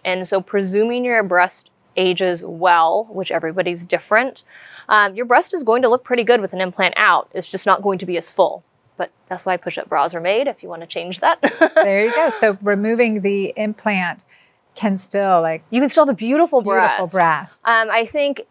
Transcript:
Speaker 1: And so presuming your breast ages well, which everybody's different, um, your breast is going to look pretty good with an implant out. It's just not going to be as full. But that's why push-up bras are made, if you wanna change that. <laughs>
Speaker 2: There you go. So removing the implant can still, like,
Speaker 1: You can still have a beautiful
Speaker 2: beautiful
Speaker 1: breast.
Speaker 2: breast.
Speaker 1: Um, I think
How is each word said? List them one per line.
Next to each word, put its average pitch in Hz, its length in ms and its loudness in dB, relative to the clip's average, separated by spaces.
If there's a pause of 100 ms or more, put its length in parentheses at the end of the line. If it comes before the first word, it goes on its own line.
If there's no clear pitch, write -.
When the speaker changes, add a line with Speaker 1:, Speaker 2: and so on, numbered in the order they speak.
Speaker 1:
And 185 220 -2
so 196 140 0
presuming 208 640 -2
your 240 200 0
breast 180 460 0 (260)
ages 180 480 0
well, 170 680 2
which 190 220 -8
everybody's 170 520 -4
different, 214 600 -2 (440)
um, 202 280 2
your 240 100 -4
breast 247 260 2
is 330 120 -4
going 233 180 2
to 240 60 4
look 247 160 0
pretty 240 180 -2
good 226 180 4
with 190 120 -6
an 185 80 -6
implant 185 360 -2
out. 180 360 4
It's 180 160 -8
just - 180 -4
not 196 160 4
going 196 160 0
to 180 80 -8
be 180 100 -4
as 160 140 -6
full. 175 320 0 (360)
But 175 120 -6 (180)
that's 185 160 -10
why 185 140 -2
push-up - 320 -10
bras 165 240 0
are 165 80 -8
made, 214 260 0
if - 140 -10
you 180 80 -16
wanna 170 160 -14
change 175 340 -10
that. 330 180 2 (220)
<laughs> 214 140 2
Speaker 2:
There 202 320 4
you 240 80 0
go. 320 160 2
So 208 320 0
removing 214 580 0
the 196 340 -2
implant 208 680 -4 (500)
can 196 220 -2
still, 190 460 2
like, 160 260 -2
Speaker 1:
You 233 140 0
can 269 80 2
still 302 160 6
have 269 80 0
a - 20 -14
beautiful 269 460 2
Speaker 2:
beautiful 185 440 0
Speaker 1:
breast. 170 60 -8
Speaker 2:
breast. 170 560 0
Speaker 1:
Um, 226 220 2
I 226 160 0
think 285 440 -4